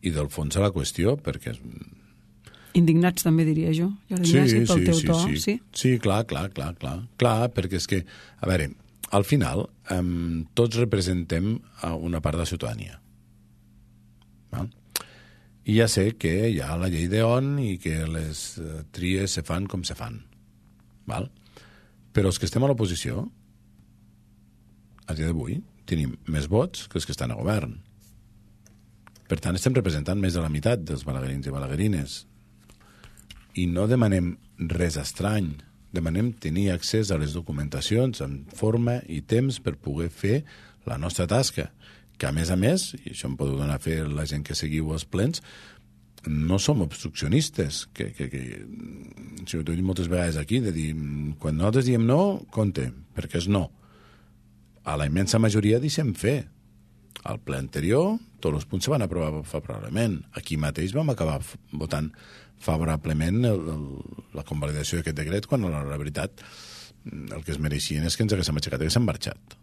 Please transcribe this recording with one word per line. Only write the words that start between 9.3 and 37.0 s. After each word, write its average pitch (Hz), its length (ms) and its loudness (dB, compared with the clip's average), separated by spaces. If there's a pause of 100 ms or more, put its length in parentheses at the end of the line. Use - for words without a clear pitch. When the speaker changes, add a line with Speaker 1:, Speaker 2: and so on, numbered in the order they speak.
Speaker 1:
em, 85 640 0
tots 117 240 2
representem 95 840 0 (220)
a 82 140 -4
una 82 260 -4
part 78 140 0
de 82 40 -2
la 82 60 0
ciutadania. 78 540 -6 (1500)
Val? 113 180 -6 (960)
I 107 140 6
ja 117 100 8
sé 107 260 2
que 98 340 2
hi 87 120 0
ha 73 160 -2
la 90 100 0
llei 87 200 0
d'Eon 120 520 2
i 104 180 -2
que 80 300 -2
les, 80 500 -6
eh, 78 340 -8
tries 95 400 0
se - 120 -2
fan 87 240 -2
com 90 160 -6
se - 120 -6
fan. 113 260 -10 (840)
Val? - 240 -6 (840)
Però 98 140 4
els 92 120 2
que - 60 -2
estem 117 180 2
a 135 40 4
l'oposició, 110 640 0 (1800)
a 82 60 -4
dia 78 140 -2
d'avui, 82 300 -2 (280)
tenim 71 300 0 (120)
més 76 200 0
vots 117 400 0
que - 120 -4
els 80 60 -4
que - 60 -8
estan 62 200 -4
a 57 40 -4
govern. 78 460 -2 (1500)
Per 80 140 -2
tant, 90 140 0
estem 127 200 2
representant 92 460 0
més 92 160 2
de 82 40 0
la 80 80 -2
meitat 82 360 0
dels 73 180 -6
balaguerins 65 440 -4
i 67 40 -6
balaguerines. 69 760 -2 (1300)
I 90 120 0
no 90 200 0
demanem 95 500 2 (220)
res 82 360 0
estrany. 90 600 -2 (360)
Demanem 87 420 0
tenir 95 380 0
accés 101 400 0